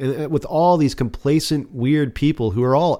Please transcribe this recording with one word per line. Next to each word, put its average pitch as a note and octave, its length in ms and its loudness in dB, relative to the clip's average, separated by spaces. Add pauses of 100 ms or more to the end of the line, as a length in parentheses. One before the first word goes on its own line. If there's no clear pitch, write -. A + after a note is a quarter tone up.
uh, C3+ 240 -4
uh, - 20 -6
with D3+ 180 -2
all E3+ 320 2
these D3 180 2
complacent, C#3+ 760 -2
weird C3+ 440 0
people C#3+ 340 0
who G#2+ 140 0
are B2+ 120 2
all D#3+ 240 2